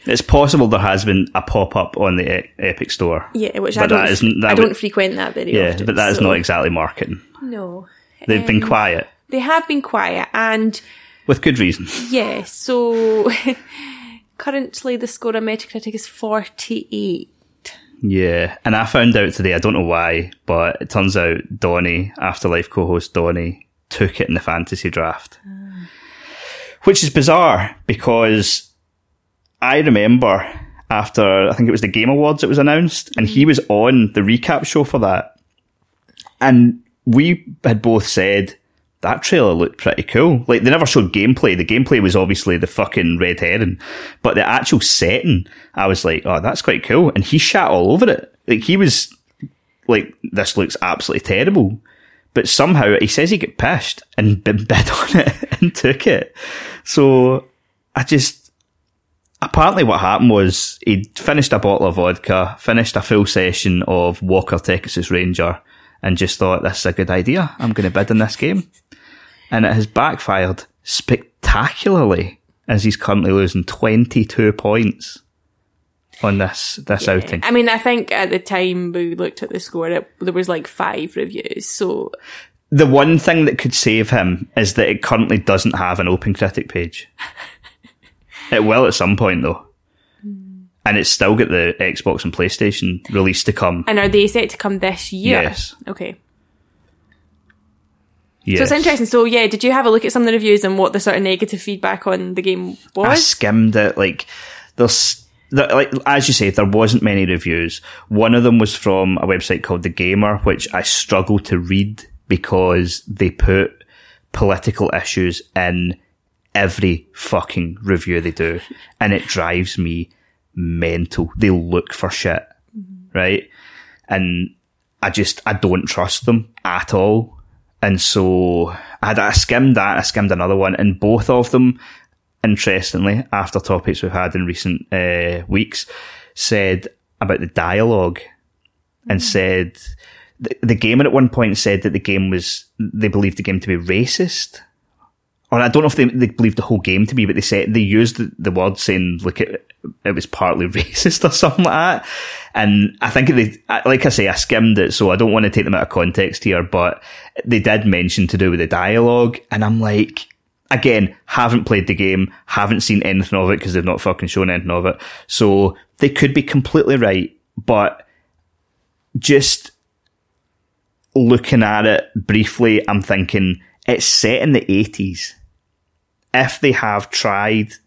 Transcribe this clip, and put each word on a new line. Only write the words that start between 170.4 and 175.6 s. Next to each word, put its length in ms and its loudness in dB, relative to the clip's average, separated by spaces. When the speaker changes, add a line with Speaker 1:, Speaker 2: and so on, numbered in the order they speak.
Speaker 1:
looking 480 4
at 240 2
it 280 2
briefly, 760 2
I'm 140 0
thinking, 580 -2
it's 200 0
set 360 2
in 100 2
the 180 0
eighties. 640 -2